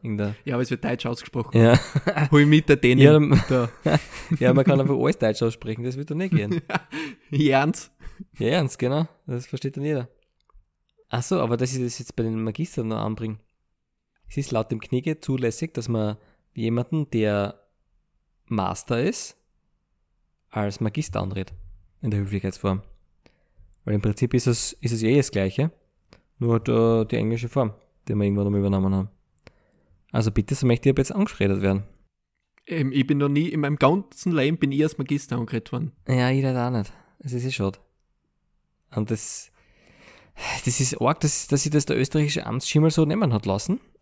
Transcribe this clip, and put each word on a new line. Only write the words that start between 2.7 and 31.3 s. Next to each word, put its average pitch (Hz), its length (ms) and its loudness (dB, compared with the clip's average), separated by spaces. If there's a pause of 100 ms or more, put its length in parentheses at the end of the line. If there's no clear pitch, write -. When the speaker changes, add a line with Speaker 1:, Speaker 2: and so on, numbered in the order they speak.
Speaker 2:
Denim. 127 280 6
Speaker 1:
Ja, 147 80 12
dann 143 360 6
Speaker 2:
Da. 123 200 0 (160)
Speaker 1:
<laughs> 151 140 4 (400)
ja, 127 160 4
man 131 100 4
kann 135 160 6
einfach 139 160 0
alles 123 220 0
deutsch 110 240 0
aussprechen, 113 400 -4
das 127 140 -6
wird 147 140 -10
doch 147 60 -6
nicht 185 180 -2
gehen. 202 260 0 (340)
Speaker 2:
<laughs> 294 360 -12
Jans. 139 600 2 (480)
Speaker 1:
Ja, 104 100 0
ernst, 135 300 0
genau. 143 300 0 (180)
Das 123 200 -8
versteht 135 300 -8
dann 139 80 -6
jeder. 139 240 -4 (1000)
Ach 120 140 -2
so, 180 180 0
aber 117 160 0
dass 127 180 -2
ich 127 80 -4
das 120 160 -4
jetzt - 160 -14
bei 120 80 -2
den 113 220 -2
Magistern 113 440 -4
noch 110 100 -4
anbringe. 107 400 -6 (920)
Es - 80 -12
ist 139 160 -4
laut 110 180 -2
dem 110 100 -4
Knigge 143 400 -4
zulässig, 127 540 -4
dass 120 140 -6
man 107 280 -2 (380)
jemanden, 120 560 -2
der 104 500 -2 (840)
Master 104 560 -2
ist, - 340 -4 (1120)
als 101 300 -4
Magister 107 400 -4
anredet. 95 340 -6 (480)
In 117 80 -2
der 104 100 0
Höflichkeitsform. 98 600 -4 (1040)
Weil 110 100 -2
im 101 60 0
Prinzip 110 340 0
ist 123 120 2
es, 120 280 0
ist 117 180 -4
es 113 100 -2
eh 117 140 4
das 139 140 2
Gleiche, 101 400 -2 (680)
nur 120 160 0
halt, 110 140 0
äh, 113 380 2
die 117 100 -2
englische 113 320 -2
Form, 113 260 -2 (340)
die - 60 -4
wir 104 100 0
irgendwann 101 220 0
einmal 101 140 0
übernommen 98 340 0
haben. 95 160 -2 (1000)
Also 110 180 0
bitte, 107 240 -2
so 135 120 0
möchte 120 220 2
ich 131 60 4
ab - 40 0
jetzt 135 160 -2
angeredet 98 460 0